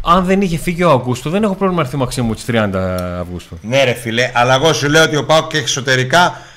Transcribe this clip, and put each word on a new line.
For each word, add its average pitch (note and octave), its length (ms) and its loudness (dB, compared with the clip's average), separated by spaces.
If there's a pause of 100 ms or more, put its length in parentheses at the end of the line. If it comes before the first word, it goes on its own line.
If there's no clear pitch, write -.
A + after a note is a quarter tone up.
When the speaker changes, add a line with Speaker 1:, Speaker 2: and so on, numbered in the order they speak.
Speaker 1:
Αν F3+ 180 4
δεν F#3+ 160 2
είχε E3+ 160 0
φύγει F3+ 260 -4
ο E3+ 80 4
Αυγούστου, B2 380 0
δεν G3 140 -2
έχω G3+ 120 0
πρόβλημα F#3 200 0
να E3 60 0
έρθει C3+ 140 -4
ο C#3+ 40 -4
Μαξίμου A#2+ 340 -2
της - 120 -8
τριάντα G2 500 0 (240)
Αυγούστου. F2 420 -10
Speaker 2:
Ναι, B2+ 220 0
ρε B2 100 2
φίλε, A#2+ 400 -2
αλλά B2 200 4
εγώ D3 200 2
σου C#3+ 160 -2
λέω D#3+ 140 6
ότι D#3 120 0
ο C#3 100 -2
παοκ D#3 240 2
και D#3 80 -4
εξωτερικά C3 840 0 (160)